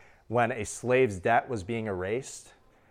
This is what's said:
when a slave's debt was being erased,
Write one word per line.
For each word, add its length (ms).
when 240
a 140
slave's 520
debt 300
was 160
being 240
erased, 640